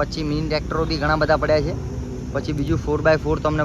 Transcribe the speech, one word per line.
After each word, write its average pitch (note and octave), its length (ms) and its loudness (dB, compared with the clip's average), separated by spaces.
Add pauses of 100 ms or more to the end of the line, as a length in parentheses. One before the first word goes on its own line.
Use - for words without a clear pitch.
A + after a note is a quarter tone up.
પચીસ D3 320 -2
મિની D#3 180 -2
ટ્રેક્ટરો D#3 400 -2
બી D#3 140 -2
ઘણા D#3 180 2
બધા D3+ 220 4
પડ્યા D3+ 240 2
છે. F#3+ 60 -4 (600)
પછી C#3+ 260 -2
બીજું D#3 240 0
ફોર D3+ 140 0 (100)
બાય D#3 160 4
ફોર D#3 120 2 (100)
તમને D3+ 180 0